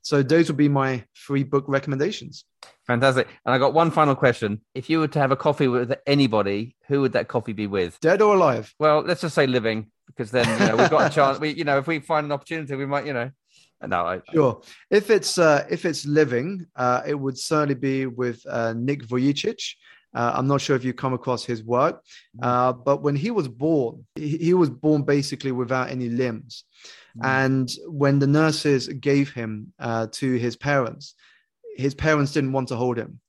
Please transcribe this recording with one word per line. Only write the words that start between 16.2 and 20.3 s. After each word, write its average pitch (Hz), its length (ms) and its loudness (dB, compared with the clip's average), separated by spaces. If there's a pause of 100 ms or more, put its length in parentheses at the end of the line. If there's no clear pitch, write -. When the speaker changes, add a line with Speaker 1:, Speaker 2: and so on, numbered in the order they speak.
Speaker 1:
uh, 127 320 0
it 147 80 -2
would 135 220 -6
certainly 147 380 0
be 135 300 -2
with, 120 440 -6
uh, 117 260 -2
Nick 127 280 -4
Vujicic. 131 720 -2 (400)
Uh, 120 200 0